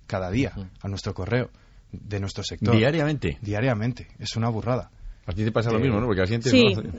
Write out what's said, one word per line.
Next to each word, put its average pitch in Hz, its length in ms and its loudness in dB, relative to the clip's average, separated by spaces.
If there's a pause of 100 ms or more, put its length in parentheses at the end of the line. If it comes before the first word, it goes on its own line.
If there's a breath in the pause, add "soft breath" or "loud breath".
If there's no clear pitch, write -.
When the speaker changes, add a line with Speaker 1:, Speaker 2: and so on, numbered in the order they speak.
Speaker 1:
cada 92 240 -2
día 117 260 0
Speaker 2:
Ujú. 95 120 -10 (140)
Speaker 1:
a 101 80 -8
nuestro 98 260 -6
correo 104 340 -2 (420 soft breath)
de 104 280 -6
nuestro 98 240 -6
sector. 110 320 2
Speaker 3:
¿Diariamente? 143 640 2
Speaker 1:
Diariamente. 107 680 -2 (120)
Es - 160 -8
una 113 140 0
burrada. 110 420 -4 (360)
Speaker 3:
A - 60 -6
ti 101 100 -2
te 110 80 0
pasa 113 200 2
lo 110 80 2
Speaker 1:
Eh, - 20 2
Speaker 3:
mismo, 120 180 2
¿no? 120 60 0
Porque 98 160 2
la 92 60 2
gente 117 240 0
Speaker 4:
Sí, 247 100 8 (140)
Speaker 3:
no 104 80 -2 (160)